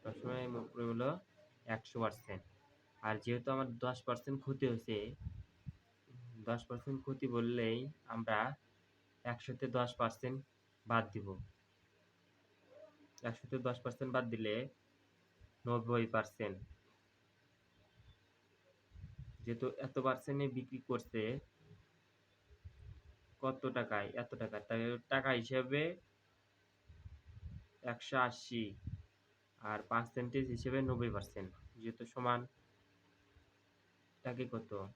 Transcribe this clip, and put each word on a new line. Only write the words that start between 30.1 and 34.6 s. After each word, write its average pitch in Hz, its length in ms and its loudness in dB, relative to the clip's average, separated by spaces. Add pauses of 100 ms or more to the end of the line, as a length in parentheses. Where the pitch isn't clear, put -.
হিসেবে 127 320 2
নব্বই 120 300 2
পার্সেন্ট। 98 400 -6 (240)
যেহেতু 113 300 -6
সমান, 123 340 2 (1900)
একে 123 260 -2
কত? 113 200 -4 (240)